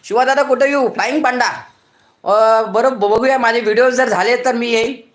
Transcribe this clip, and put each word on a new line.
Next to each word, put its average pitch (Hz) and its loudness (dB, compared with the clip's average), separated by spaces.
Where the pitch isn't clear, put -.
शिवादादा, 262 0
कुठं 262 0
येऊ? 277 0
फ्लाइंग 262 -4
पांडा. 247 -2
अ, 220 2
बरं, 226 0
ब-, 208 -4
बघूया, 240 2
माझे 233 0
व्हिडिओ 220 2
जर 254 0
झाले 226 0
तर 254 2
मी 240 -2
येईन. 233 -2